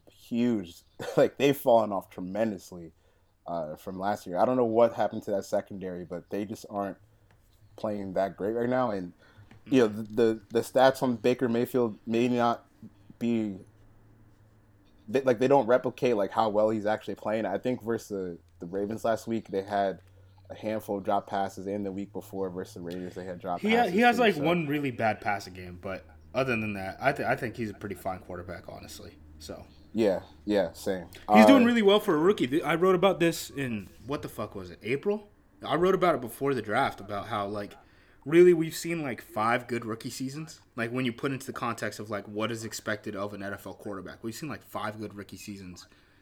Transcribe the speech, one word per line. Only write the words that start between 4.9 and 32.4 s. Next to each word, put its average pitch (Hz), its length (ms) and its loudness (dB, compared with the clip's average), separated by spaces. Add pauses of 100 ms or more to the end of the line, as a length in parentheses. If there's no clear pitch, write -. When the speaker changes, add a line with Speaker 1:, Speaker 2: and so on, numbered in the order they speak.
Speaker 1:
happened 107 300 -2
to 110 80 -6
that 98 140 0
secondary, 92 600 -6
but 87 240 -12
they 104 160 -4
just 104 240 -12
aren't 98 280 -6 (800)
playing 104 380 -6
that 95 240 -2
great 101 160 -2
right 120 160 0
now. 127 220 0
And, 92 200 -6 (540)
you 127 160 6
know, 113 60 8
the, 107 160 -6
the, 110 380 2 (100)
the 113 100 2
stats 131 420 4
on 123 140 0
Baker 123 320 2
Mayfield 117 580 0
may 117 220 2
not 120 360 2 (540)
be, 110 380 -2 (1500)
they, 127 140 2
like, 127 180 4
they 123 80 6
don't 135 200 6
replicate, 123 480 2
like, 98 160 2
how 110 180 2
well 107 200 4
he's 107 160 -2
actually 104 300 -2
playing. 110 300 -2
I 95 120 -2
think 127 260 -4
versus 113 240 -4
the, 92 300 -6 (280)
the - 60 -
Ravens 101 320 -4
last 113 240 0
week, 113 220 -4
they 98 140 -2
had 98 360 -2 (500)
a - 60 -14
handful 107 420 -4
of 98 60 -8
drop 101 260 0
passes, 98 380 -4
and 101 180 -4
the 98 60 -6
week 101 220 -8
before 95 360 -8
versus 92 260 -10
the 92 60 -12
Raiders, 90 340 -10
they 92 100 -10
had 90 140 -10
drop 90 200 -4
Speaker 2:
He 208 120 0
ha-, 226 100 4
Speaker 1:
passes, 180 120 0
Speaker 2:
he 196 60 2
has, 240 160 6
Speaker 1:
too, 247 60 0
Speaker 2:
like, 208 140 4
Speaker 1:
so. 147 80 -4
Speaker 2:
one 170 240 0
really 143 240 -2
bad 113 300 -2
passing 98 320 -6
game, 90 280 -14
but 95 240 -8 (280)
other 131 220 0
than 107 180 -2
that, 95 260 -8
I 135 140 2
th-, 117 140 -4
I 123 80 2
think 110 200 -6
he's 113 140 -6
a 98 40 -8
pretty 98 220 -10
fine 92 240 -6
quarterback, 87 480 -12
honestly. - 460 -16 (260)
So. 87 240 -12 (300)
Speaker 1:
Yeah, 101 300 2 (200)
yeah, 98 300 2
same. 92 320 -4 (280)
Speaker 2:
He's 107 120 12
doing 233 180 10
Speaker 1:
Uh, 233 40 6
Speaker 2:
really 233 140 2
well 202 200 6
for 202 140 0
a - 20 2
rookie. 175 300 2